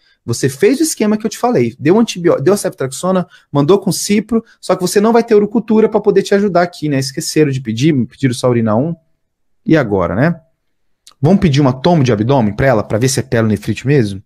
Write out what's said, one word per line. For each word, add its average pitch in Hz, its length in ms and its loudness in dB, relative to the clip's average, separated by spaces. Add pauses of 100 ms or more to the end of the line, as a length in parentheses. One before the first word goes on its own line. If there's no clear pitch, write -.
(240)
Você 117 240 -2
fez 214 300 0
o 320 60 0
esquema 214 320 -2
que 214 100 -4
eu 214 40 -6
te - 80 -14
falei, 135 380 0
deu 170 220 2
antibió-, 175 400 0
deu 165 160 0
a - 20 0
ceftriaxona, 180 720 -4 (240)
mandou 147 300 2
com 202 100 -4
cipro, 220 540 -2 (160)
só 185 160 -2
que 180 60 -6
você 180 180 0
não 220 120 2
vai 233 120 2
ter 226 100 0
urocultura 214 540 2
pra 220 120 0
poder 190 220 2
te 196 140 0
ajudar 196 260 0
aqui, 175 260 -6
né? 135 120 0
Esqueceram 143 500 -2
de 135 100 -4
pedir, 123 320 0
me 123 140 0
pediram 127 280 -2
só 127 140 -2
urina 113 280 0
um. 160 180 -2 (720)
E 160 100 4
agora, 98 380 0
né? 151 260 -2 (800)
Vamos 185 200 4
pedir 143 200 2
uma 143 120 2
tomo 165 320 0
de 123 80 2
abdômen 110 420 0
pra 131 140 0
ela, 110 160 2
pra - 120 -4
ver 123 120 0
se 127 100 -4
é 117 60 -2
pielonefrite 110 600 -2
mesmo? 110 420 0